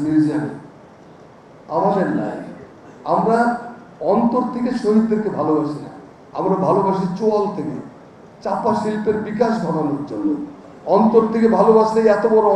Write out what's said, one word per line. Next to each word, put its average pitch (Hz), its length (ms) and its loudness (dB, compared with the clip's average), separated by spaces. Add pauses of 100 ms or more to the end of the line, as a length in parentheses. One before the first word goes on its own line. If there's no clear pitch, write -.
মিউজিয়ামে। 151 480 0 (1200)
আমাদের 190 320 0 (120)
নাই, - 160 -6 (800)
আমরা 220 240 2 (760)
অন্তর 233 300 2 (120)
থেকে 240 160 -2 (120)
শহীদদেরকে 214 560 2
ভালোবাসি 151 460 0
না, - 80 -16 (460)
আমরা 180 160 0 (120)
ভালোবাসি 190 400 0 (120)
চোয়াল 208 260 0 (120)
থেকে, 143 200 -6 (680)
চাপা 214 360 -2
শিল্পের 214 360 -2 (120)
বিকাশ 226 240 0 (120)
ঘটানোর 156 460 -2
জন্য। 147 180 -4 (680)
অন্তর 220 260 4 (100)
থেকে 226 160 4
ভালোবাসলে 220 520 4 (160)
এত 214 80 0 (100)
বড় 214 220 4